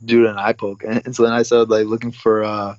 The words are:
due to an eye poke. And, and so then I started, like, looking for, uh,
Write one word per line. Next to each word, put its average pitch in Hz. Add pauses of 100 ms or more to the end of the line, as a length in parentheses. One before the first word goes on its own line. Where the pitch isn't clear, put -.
due 117
to 113
an 101
eye 104
poke. 101
And, 110
and 127
so 120
then 117
I 117
started, 117
like, 107
looking 113
for, 110
uh, 104